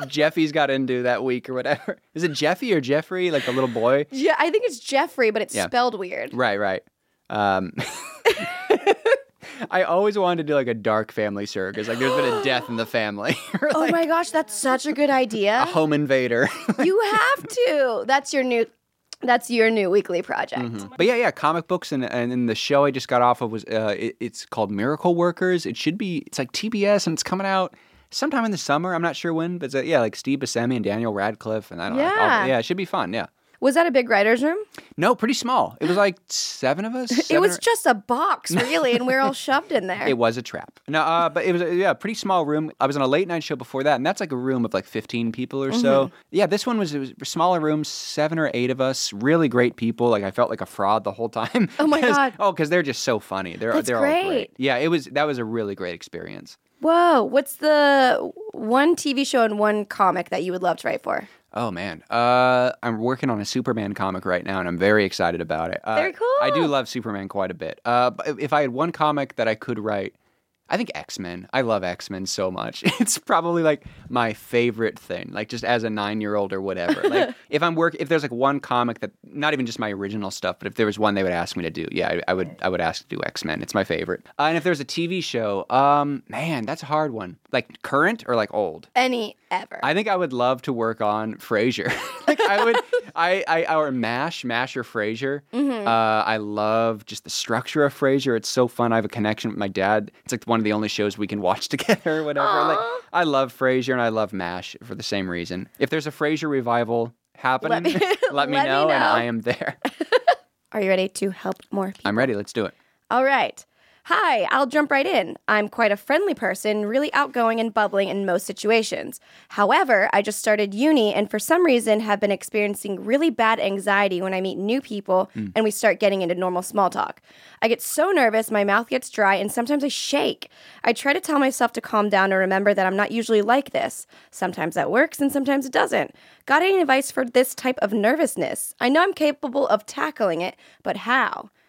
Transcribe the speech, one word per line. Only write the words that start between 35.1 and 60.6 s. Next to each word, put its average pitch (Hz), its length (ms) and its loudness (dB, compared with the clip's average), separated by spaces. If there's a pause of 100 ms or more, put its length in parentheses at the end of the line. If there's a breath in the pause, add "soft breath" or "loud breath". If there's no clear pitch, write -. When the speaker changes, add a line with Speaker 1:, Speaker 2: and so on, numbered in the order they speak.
Speaker 1:
pretty 233 180 0
small. 233 480 0
It 156 80 0
was, 180 80 2
like, 202 220 2 (100)
seven - 560 -2
of 226 100 -6
us. 254 160 -6
Speaker 2:
<laughs> 247 80 2
It 320 60 0
Speaker 1:
Seven 330 160 4
Speaker 2:
was 370 160 4
Speaker 1:
or - 60 -10
Speaker 2:
just 466 240 2
a 247 80 6
box, 269 560 -2
really, 247 440 2
and 247 120 0
we're 262 140 2
all 269 120 2
Speaker 1:
<laughs> - 140 -8
Speaker 2:
shoved 294 260 0
in 202 140 0
there. 185 200 -4
Speaker 1:
It 127 120 2
was 117 180 4
a 123 60 -6
trap. - 360 -12 (100)
No, 151 120 2
uh, 165 300 2
but 170 160 0
it 185 60 2
was 175 100 0
a, 175 120 -2
yeah, 180 200 2
pretty 214 220 -6
small 185 280 0
room. 151 260 -2 (100)
I 131 60 4
was 139 100 0
on 139 60 0
a 131 40 2
late 156 220 2
night 165 140 -4
show 151 140 -6
before 131 260 -6
that, 143 140 4
and 123 80 -4
that's, 185 160 -2
like, 175 100 -6
a 135 60 -4
room 123 300 0
of, - 80 -4
like, 92 100 0
fifteen 117 480 -4
people 135 320 -6
or 135 80 -2
so. 139 320 4
Speaker 2:
Mm-hmm. - 100 -8 (180 loud breath)
Speaker 1:
Yeah, 190 140 4
this 202 200 -2
one 240 100 0
was, 180 160 -2
it 147 60 -4
was 135 200 -8
a 135 60 -12
smaller 170 340 2
room, 151 240 0
seven - 560 -4
or 147 140 0
eight 123 180 0
of 127 120 -2
us, 131 320 -2
really 147 340 4
great 123 280 2
people. 117 340 2
Like, 104 120 4
I 98 100 -2
felt - 180 2
like 113 100 -6
a - 60 -6
fraud 104 380 0
the 98 80 -2
whole 113 180 -6
time. 139 440 0
<laughs> - 40 -8
Speaker 2:
Oh 302 80 4
my 294 160 4
Speaker 1:
'Cause, 247 120 4
Speaker 2:
God. 269 240 2
Speaker 1:
oh, 196 140 2
'cause 160 160 0
they're 175 140 2
just 139 220 -4
so 117 140 2
funny. 95 380 -6
They're, 113 160 -2
Speaker 2:
That's 294 140 0
Speaker 1:
they're - 100 0
all - 60 2
great. 330 240 2
Speaker 2:
great. 330 320 -2
Speaker 1:
Yeah, 131 180 0
it 147 120 0
was, 165 180 0
that 143 180 0
was 143 140 -2
a 117 80 -4
really 107 280 -4
great 90 200 -6
experience. - 640 -14 (220)
Speaker 2:
Whoa, 330 440 4
what's 269 320 0
the 285 720 4 (220)
one 269 440 2
T 285 180 -2
V 277 100 0
show 240 200 2
and 214 140 0
one 208 280 0
comic 185 420 0
that 175 160 -4
you 180 80 -4
would 180 100 -6